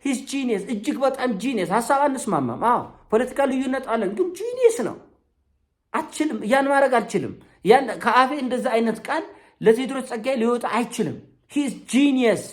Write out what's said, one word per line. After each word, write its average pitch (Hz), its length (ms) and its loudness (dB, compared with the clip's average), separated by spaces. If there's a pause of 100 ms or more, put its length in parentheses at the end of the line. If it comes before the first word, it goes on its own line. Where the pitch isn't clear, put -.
ሂስ 269 240 -2
ጂኒየስ፣ 240 420 -4
እጅግ 226 320 -4
በጣም 254 380 0
ጂኒየስ። 208 340 -4
ሀሳብ 240 320 2
አንስማማም። 175 640 -2
አዎ፣ 226 160 4 (260)
ፖለቲካ 247 400 0
ልዩነት 262 420 -2
አለን፣ 214 240 -2
ግን 359 220 -2
ጂኒየስ 480 460 2
ነው። 165 180 -4 (920)
አትችልም፣ 302 520 -2
ያን 269 240 4
ማድረግ 277 260 4
አልችልም። 185 400 0 (300)
ያን 254 220 6 (120)
ከአፌ 240 380 4
እንደዛ 247 340 -2
አይነት 226 300 0
ቃል 311 240 -6 (360)
ለቴዎድሮስ 247 460 2
ጸጋዬ 240 300 -4
ሊወጣ 240 320 0
አይችልም። 214 460 -4 (360)
ሂስ 277 220 -2 (140)
ጂኒየስ። 254 560 2 (100)